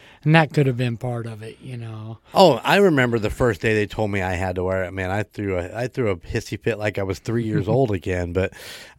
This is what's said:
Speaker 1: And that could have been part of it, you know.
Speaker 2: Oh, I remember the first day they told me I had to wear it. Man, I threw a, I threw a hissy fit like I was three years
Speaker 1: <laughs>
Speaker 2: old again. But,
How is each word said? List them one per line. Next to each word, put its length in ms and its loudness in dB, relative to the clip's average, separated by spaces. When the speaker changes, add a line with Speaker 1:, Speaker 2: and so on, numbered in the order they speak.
Speaker 1:
And 120 6
that 160 4
could 160 4
have 80 -2
been 220 -4
part 280 -8
of 160 -12
it, 180 -16
you 160 -14
know. 420 -12
Speaker 2:
Oh, 300 6
I 140 2
remember 420 4
the 100 0
first 320 0
day 140 2
they 140 2
told 240 -2
me 100 0
I 120 -2
had 200 -2
to 80 -2
wear 220 0
it. 80 -10
Man, 180 -4
I 140 -2
threw 340 -4
a, 180 -6
I 120 -4
threw 220 -2
a 60 0
hissy 460 -8
fit 160 -2
like 180 -2
I 60 -2
was 160 -2
three 240 -2
years 260 -2
Speaker 1:
<laughs> 80 2
Speaker 2:
old 140 2
again. 420 -2
But, 200 0